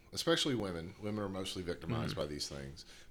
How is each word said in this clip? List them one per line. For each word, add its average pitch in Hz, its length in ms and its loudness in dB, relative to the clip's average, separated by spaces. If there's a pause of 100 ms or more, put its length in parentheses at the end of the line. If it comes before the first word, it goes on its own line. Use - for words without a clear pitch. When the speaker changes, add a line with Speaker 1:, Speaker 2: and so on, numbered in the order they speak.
(140)
Speaker 1:
especially 160 420 4
women. 95 380 0 (100)
Women 107 200 0
are 98 60 0
mostly 95 340 -2
victimized 82 480 0
Speaker 2:
Mm-hmm. 101 100 0
Speaker 1:
by 73 60 2
these 73 200 -2
things, 69 380 -8 (260)